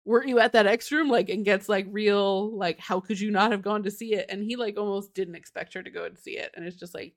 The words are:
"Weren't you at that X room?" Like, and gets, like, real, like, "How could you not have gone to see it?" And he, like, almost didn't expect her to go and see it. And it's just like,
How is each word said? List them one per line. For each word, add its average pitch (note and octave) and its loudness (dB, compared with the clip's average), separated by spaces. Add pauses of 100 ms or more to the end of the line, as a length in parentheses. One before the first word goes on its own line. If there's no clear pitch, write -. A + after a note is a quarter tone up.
"Weren't A#3+ 2
you A#3+ 6
at A3+ 6
that G#3+ 8
X A3+ 2
room?" D4+ 2
Like, A#3 4
and G#3 -4
gets, G3 2
like, G3 0
real, G3+ 2
like, F3 -2
"How F#3+ -2
could F#3+ -4
you G#3 -2
not G#3 4
have G3 -2
gone G#3 -2
to G3+ -6
see G#3+ -6
it?" G3 -2
And G3 -8
he, A3+ -4
like, G#3+ -4
almost G3+ -4
didn't F#3 -6
expect E3+ -14
her F#3 -10
to F#3 -14
go F3 -10
and F3 -12
see - -12
it. - -10
And E3+ -14
it's F3 -12
just F3 -16
like, - -14